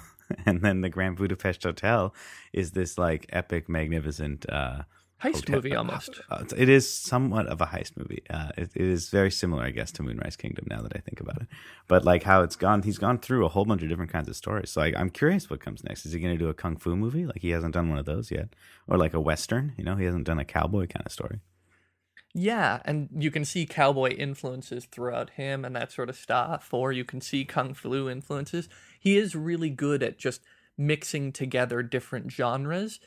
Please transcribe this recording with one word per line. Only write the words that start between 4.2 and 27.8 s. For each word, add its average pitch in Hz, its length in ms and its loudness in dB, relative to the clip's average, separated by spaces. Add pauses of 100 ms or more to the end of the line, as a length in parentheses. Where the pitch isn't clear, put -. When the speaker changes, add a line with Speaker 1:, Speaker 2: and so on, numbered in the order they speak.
Speaker 1:
uh, 69 360 -4 (380)
Speaker 2:
Heist 302 120 0
Speaker 1:
hotel - 220 -2
Speaker 2:
movie, 131 180 -2
Speaker 1:
uh, 117 40 0
Speaker 2:
almost. - 400 -6 (120)
Speaker 1:
uh, - 140 -6 (120)
it 127 140 8
is 135 200 8
somewhat 123 560 0
of 85 140 -2
a 82 60 2
heist - 320 -6
movie. - 320 -8
Uh, 78 260 -4
it, 85 180 -4
it 92 140 2
is 87 220 0
very 98 200 6
similar, 80 340 0
I 65 60 -2
guess, 55 220 -6
to - 100 -8
Moonrise 58 340 -4
Kingdom, - 340 -8
now 55 100 -6
that 57 160 -8
I - 40 -10
think - 200 -10
about - 220 -8
it. - 60 -10 (400)
But, 90 180 8
like, 87 160 8
how 95 180 8
it's 85 160 2
gone, 101 280 4
he's 101 120 -2
gone 117 220 2
through 123 260 2
a 80 60 4
whole 101 160 2
bunch 98 160 2
of 80 80 -2
different 85 200 -4
kinds 78 200 -4
of - 40 -8
stories. - 360 -6
So - 100 0
I, 76 160 2
I'm 90 140 0
curious 170 400 0
what 67 100 -6
comes - 240 -10
next. - 220 -8
Is 78 80 -8
he 82 60 -2
gonna 87 180 0
do 82 100 0
a 78 60 0
kung 82 240 -4
fu 87 180 -2
movie? 131 300 -2
Like, 98 160 -8
he 87 80 0
hasn't 82 240 0
done 82 160 2
one 73 80 0
of 71 80 -4
those - 240 -4
yet. 73 180 -4 (400)
Or, - 80 4
like, 80 160 4
a 80 80 0
Western, 117 560 0
you - 80 -6
know? 95 120 -2
He 95 100 0
hasn't 87 180 0
done 82 140 0
a 67 80 -2
cowboy 87 400 0
kind - 180 -6
of - 80 -12
story. - 280 -8 (960)
Speaker 2:
Yeah, 175 480 2
and 147 320 -2
you 151 140 2
can 147 140 -2
see 165 200 -2
cowboy 135 460 4
influences 131 760 -6
throughout 120 440 -6
him 139 340 -6
and 123 120 -6
that 120 160 -6
sort 123 160 -6
of 127 80 -10
stuff, 135 580 -2
or 131 160 2
you 127 140 -2
can 127 160 -10
see 135 240 -4
kung 131 300 -2
fu 131 360 -4